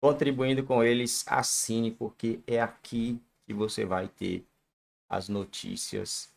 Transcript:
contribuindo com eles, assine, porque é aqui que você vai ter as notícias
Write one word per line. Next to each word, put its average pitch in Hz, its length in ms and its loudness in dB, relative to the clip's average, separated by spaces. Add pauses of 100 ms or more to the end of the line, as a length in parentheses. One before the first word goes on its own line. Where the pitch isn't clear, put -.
contribuindo 135 600 4
com 131 200 4
eles, 120 460 2
assine, 117 600 0
porque 113 560 -4
é 117 160 2
aqui 117 580 -4 (260)
que - 60 -8
você 107 320 -2
vai 92 240 -2
ter 92 340 -6 (640)
as 95 220 -4
notícias 98 1080 -6